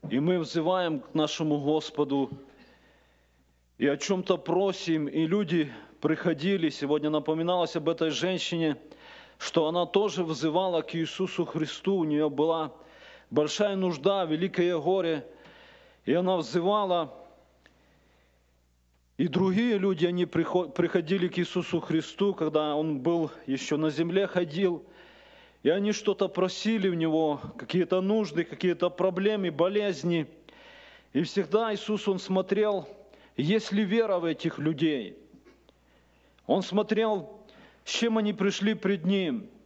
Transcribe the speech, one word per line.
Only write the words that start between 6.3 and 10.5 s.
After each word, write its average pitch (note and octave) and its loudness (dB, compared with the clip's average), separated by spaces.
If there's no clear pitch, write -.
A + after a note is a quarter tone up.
Сегодня D3 -2
напоминалось E3 0
об D#3+ 0
этой E3 0
женщине, E3 -2
что - 0
она E3+ 0
тоже F#3 2
взывала D#3+ 0